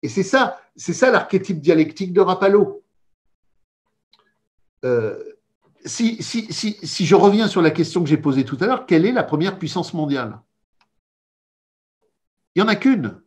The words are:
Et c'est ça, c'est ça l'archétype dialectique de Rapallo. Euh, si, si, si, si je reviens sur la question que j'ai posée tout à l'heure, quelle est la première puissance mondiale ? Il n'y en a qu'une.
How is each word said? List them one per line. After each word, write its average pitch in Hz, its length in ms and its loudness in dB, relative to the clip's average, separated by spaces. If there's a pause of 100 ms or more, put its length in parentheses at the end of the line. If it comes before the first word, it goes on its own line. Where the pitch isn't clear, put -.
Et 143 60 -8
c'est 190 140 -4
ça, 254 380 0 (160)
c'est - 160 -8
ça 254 180 4
l'archétype 185 500 -2
dialectique 160 520 2
de 185 80 4
Rapallo. 196 640 2 (2000)
Euh, 117 360 -2 (640)
si, 226 380 -4
si, 214 300 -8
si, 208 280 -6
si 160 260 -6
je 165 100 6
reviens 202 320 4
sur - 120 0
la 160 120 4
question 175 300 -2
que 147 60 -2
j'ai 151 100 2
posée 135 260 0
tout 120 160 -8
à 185 60 -2
l'heure, 254 200 -4
quelle 165 180 4
est 233 80 2
la 240 120 -2
première 190 340 -4
puissance - 360 -8
mondiale ? 135 440 -4 (2250)
Il 180 80 2
n'y 220 60 2
en - 20 2
a - 60 2
qu'une. 208 500 0